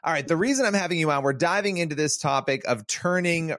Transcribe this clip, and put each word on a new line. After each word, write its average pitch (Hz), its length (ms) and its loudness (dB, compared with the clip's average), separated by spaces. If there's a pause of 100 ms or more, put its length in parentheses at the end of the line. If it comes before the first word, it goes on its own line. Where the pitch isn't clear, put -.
All 165 120 -2
right, 143 120 -2
the 160 120 2
reason 262 280 2
I'm 202 80 0
having 180 240 0
you 156 140 2
on, 139 120 0
we're 139 100 4
diving 185 420 0
into 170 180 -2
this 151 240 0
topic 135 480 0
of 110 220 -2
Turning 170 720 0